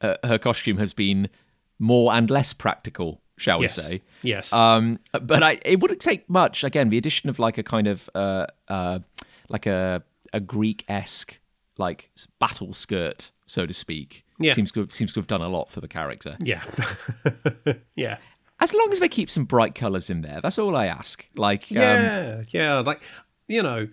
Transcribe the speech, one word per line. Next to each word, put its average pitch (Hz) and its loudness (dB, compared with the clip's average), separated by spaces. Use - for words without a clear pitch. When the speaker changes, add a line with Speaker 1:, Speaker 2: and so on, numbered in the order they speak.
Speaker 1:
uh, 101 0
her 117 2
costume 113 0
has 104 -2
been 98 2
more 120 6
and 117 4
less 135 2
practical, - -4
shall 87 2
we 123 4
Speaker 2:
Yes. 101 -2
Speaker 1:
say. 85 -6
Speaker 2:
Yes. 104 -4
Speaker 1:
Um, 113 6
but 156 4
I, 156 4
it 185 4
wouldn't 370 2
take - -2
much. 180 4
Again, 135 2
the 113 4
addition 143 -2
of, - -6
like, 113 0
a 107 -6
kind 107 0
of, 98 -4
uh, 95 0
uh, 92 -2
like, - -6
a, 92 0
a 107 -2
Greek-esque, 104 -4
like, 90 -6
s-, - -16
battle 98 -2
skirt, - -4
so 90 -4
to 85 -8
speak, - -10
Speaker 2:
Yeah. 156 2
Speaker 1:
seems 104 0
to 110 -2
have, 95 -6
seems - -4
to 113 -4
have 90 -8
done 92 -4
a 87 -6
lot 90 -6
for - -12
the - -14
character. 73 -10
Speaker 2:
Yeah. 117 -4
<laughs> - -4
Yeah. 110 -6
Speaker 1:
As 339 2
long 427 4
as 370 -2
they 359 2
keep 180 -2
some 139 -2
bright 113 2
colours 98 -4
in 87 -4
there, 73 -10
that's 180 -2
all 202 0
I 110 2
ask. - -6
Like, 101 0
um, 208 -2
Speaker 2:
Yeah, 220 2
yeah. 151 0
Like, 143 -2
you 226 0
know, 117 -2